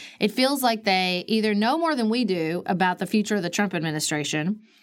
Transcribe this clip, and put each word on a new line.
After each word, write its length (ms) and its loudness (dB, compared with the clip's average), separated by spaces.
It 120 2
feels 300 0
like 220 0
they 440 0
either 280 2
know 240 2
more 160 0
than 140 0
we 160 0
do 420 0
about 320 0
the 80 -2
future 280 2
of 60 0
the 80 -4
Trump 240 0
administration. 840 -2